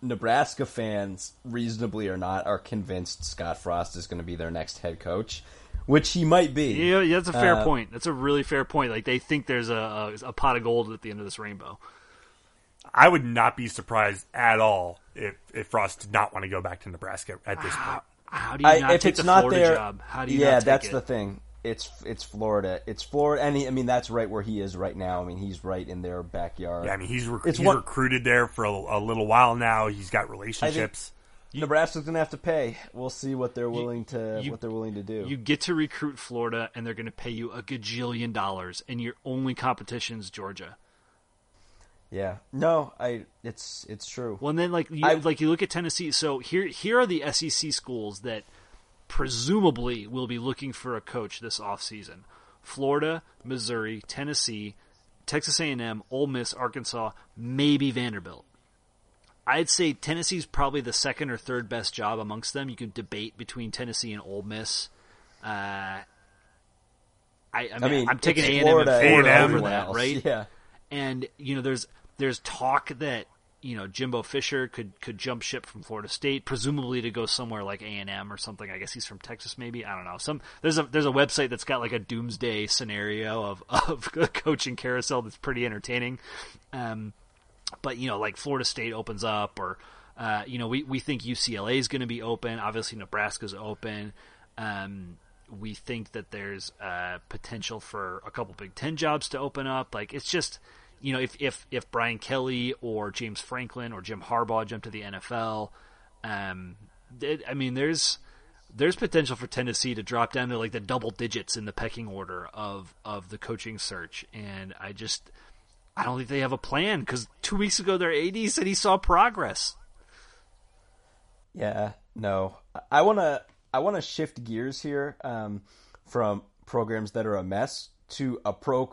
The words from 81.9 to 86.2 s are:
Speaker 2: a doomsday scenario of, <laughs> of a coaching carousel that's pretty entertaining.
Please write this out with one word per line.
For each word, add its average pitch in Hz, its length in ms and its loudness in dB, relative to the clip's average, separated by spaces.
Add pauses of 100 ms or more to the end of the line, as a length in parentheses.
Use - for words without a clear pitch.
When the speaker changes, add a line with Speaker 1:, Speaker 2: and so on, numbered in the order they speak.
Speaker 2:
a 123 60 0
doomsday 113 680 -4
scenario 107 800 -4
of, 98 220 -6
<laughs> - 20 -20
of 131 480 0
a 160 120 2
coaching 135 480 -2
carousel 127 440 -2
that's 110 160 -8
pretty 123 300 -2
entertaining. 123 520 -4 (540)